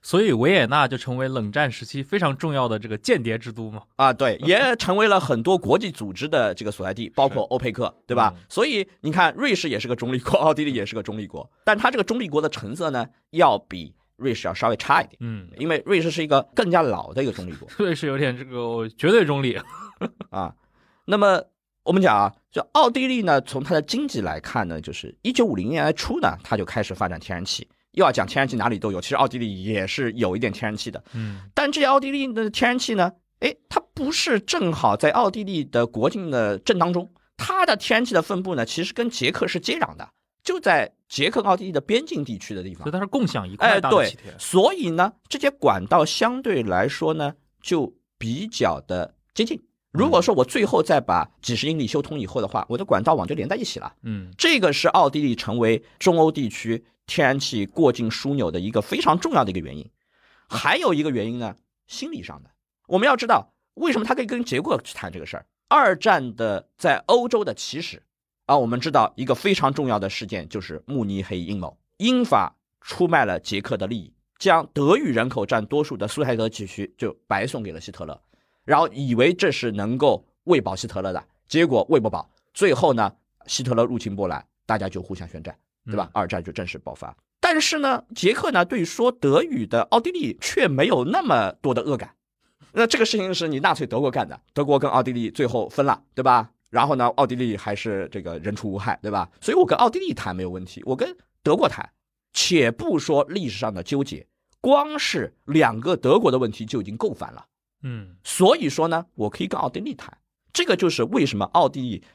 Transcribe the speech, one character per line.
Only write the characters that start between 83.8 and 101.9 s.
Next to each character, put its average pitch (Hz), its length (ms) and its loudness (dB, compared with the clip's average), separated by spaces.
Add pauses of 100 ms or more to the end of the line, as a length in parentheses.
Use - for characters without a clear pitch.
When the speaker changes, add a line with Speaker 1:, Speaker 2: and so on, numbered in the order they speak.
Speaker 2:
入 120 140 -2
侵 101 160 -6
波 98 140 -2
兰， 80 160 -8 (220)
大 110 100 0
家 95 120 -4
就 92 120 -10
互 90 140 -10
相 85 140 -12
宣 80 140 -16
战， 82 140 -16 (300)
对 107 80 -8
吧？ 98 140 -2
Speaker 1:
嗯。 - 60 -20
Speaker 2:
二 101 120 0
战 90 160 -4
就 87 80 -12
正 92 160 -8
式 90 120 -10
爆 65 160 -14
发。 - 220 -16 (240)
但 330 200 2
是 311 180 0
呢， 269 260 0 (100)
捷 233 200 2
克 339 160 -2
呢， 180 140 4
对 180 200 -2
说 226 260 0
德 147 320 4
语 262 240 -4
的 117 180 2
奥 226 160 2
地 285 100 -4
利 339 300 -6
却 - 280 0
没 143 200 2
有 143 160 2
那 269 180 0
么 123 300 2 (100)
多 139 100 2
的 - 100 -2
恶 139 140 -2
感。 - 180 -10 (580)
那 226 140 4
这 226 100 0
个 226 80 4
事 220 120 0
情 190 180 -2
是 165 140 -4
你 139 100 -4
纳 165 160 2
粹 151 100 -6
德 - 160 -2
国 139 100 0
干 117 180 -2
的， - 120 -18 (120)
德 147 120 -2
国 139 140 4
跟 143 100 0
奥 123 140 2
地 127 100 -4
利 117 180 -4
最 147 160 -2
后 117 220 -2
分 - 160 0
了， 135 160 2 (140)
对 131 80 -2
吧？ 123 280 4 (180)
然 120 180 2
后 147 80 2
呢， 123 120 2 (100)
奥 139 100 4
地 120 80 -2
利 120 220 -2
还 104 180 -6
是 98 380 -6
这 98 100 -8
个 85 160 -8
人 101 160 -6
畜 107 160 -6
无 95 80 -4
害， 104 240 -4
对 104 80 -6
吧？ 98 180 -2 (120)
所 220 120 -2
以 320 40 0
我 370 100 6
跟 - 100 2
奥 247 140 6
地 294 80 -4
利 370 160 -6
谈 92 220 -8
没 92 80 -6
有 90 60 -6
问 92 140 -10
题， - 200 -16
我 131 100 -2
跟 339 220 -4 (260)
德 151 140 4
国 320 120 4
谈， - 220 -10 (420)